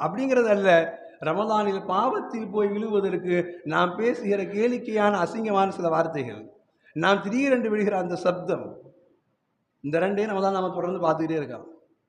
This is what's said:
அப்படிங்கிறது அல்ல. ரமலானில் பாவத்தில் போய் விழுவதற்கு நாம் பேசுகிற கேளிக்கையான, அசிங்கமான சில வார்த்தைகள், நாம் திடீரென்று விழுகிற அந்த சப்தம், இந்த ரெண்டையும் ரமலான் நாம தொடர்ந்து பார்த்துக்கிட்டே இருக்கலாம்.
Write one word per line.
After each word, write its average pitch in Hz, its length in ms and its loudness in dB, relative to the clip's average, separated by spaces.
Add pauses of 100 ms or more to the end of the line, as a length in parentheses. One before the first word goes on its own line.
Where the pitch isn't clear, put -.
அப்படிங்கிறது 240 440 2
அல்ல. 190 540 4 (220)
ரமலானில் 196 680 0
பாவத்தில் 220 640 -2
போய் 208 180 0
விழுவதற்கு 190 960 -2
நாம் 175 320 0
பேசுகிற 214 460 0
கேளிக்கையான, 208 760 0
அசிங்கமான 196 500 0
சில 180 200 -2
வார்த்தைகள், 147 640 -2 (420)
நாம் 185 300 2
திடீரென்று 240 540 2
விழுகிற 208 140 2
அந்த 180 260 -2
சப்தம், - 600 -2 (1040)
இந்த 151 180 -2
ரெண்டையும் 202 320 0
ரமலான் 196 220 0
நாம 185 180 -2
தொடர்ந்து 175 300 -4
பார்த்துக்கிட்டே 160 360 0
இருக்கலாம். 123 300 -8 (420)